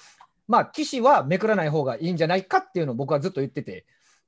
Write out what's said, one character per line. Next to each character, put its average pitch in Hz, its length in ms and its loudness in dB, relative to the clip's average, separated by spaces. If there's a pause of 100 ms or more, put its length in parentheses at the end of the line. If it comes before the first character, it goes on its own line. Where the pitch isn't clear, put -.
(480)
ま 220 120 4
あ、 156 60 2
騎 302 200 -6
士 262 160 -4
は 233 220 6
め 160 140 0
く 196 80 -2
ら 214 100 2
な 175 100 0
い 151 40 -2
方 151 140 0
が 127 140 -4
い 165 100 -4
い 185 40 -2
ん 175 60 -2
じ 156 60 0
ゃ 156 40 2
な 175 80 2
い 190 100 -2
か 381 120 2
っ 381 140 -6
て 185 80 -4
い 165 40 0
う - 40 -4
の 127 60 -4
を - 20 -6
僕 139 160 -4
は 147 80 2
ず 160 100 -4
っ - 20 -10
と 139 100 -4
言 139 80 -4
っ - 20 -20
て 139 100 -10
て。 95 240 -14 (420)